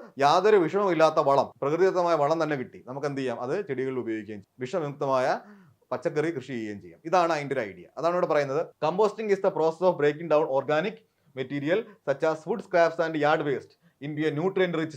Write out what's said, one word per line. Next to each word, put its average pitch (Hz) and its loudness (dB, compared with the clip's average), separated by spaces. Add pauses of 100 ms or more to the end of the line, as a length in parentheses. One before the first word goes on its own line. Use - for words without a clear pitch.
(200)
യാതൊരു 180 6
വിഷമവും 185 2
ഇല്ലാത്ത 156 4
വളം, 139 4 (100)
പ്രകൃതിദത്തമായ 170 2
വളം 156 2
തന്നെ 151 -2
കിട്ടി. 123 -10
നമുക്ക് 135 -8
എന്ത് 139 -4
ചെയ്യാം? 120 -4
അത് 151 -4
ചെടികളിൽ 131 -4
ഉപയോഗിക്കുകയും 110 -6
ചെയ്യും. 104 -14 (140)
വിഷമുക്തമായ 143 -2 (520)
പച്ചക്കറി 151 -2
കൃഷി 135 -10
ചെയ്യുകയും 110 -8
ചെയ്യാം. 85 -20
ഇതാണ് 170 2
അതിൻ്റെ 143 -4
ഒരു 131 -2
ഐഡിയ. 90 -10 (140)
അതാണ് 165 -2
ഇവിടെ 180 0
പറയുന്നത്. 147 0 (200)
Composting 208 0
is 196 0
the 185 2
process 160 2
of - -6
breaking 151 0
down 151 4
organic 151 0 (480)
material 143 -2
such - -6
as 151 -4 (120)
food 214 -2
scraps 170 2
and 160 -2
yard 151 2
waste 127 -6 (320)
into 151 -4
a 143 -2
nutrient 185 0
rich 156 -4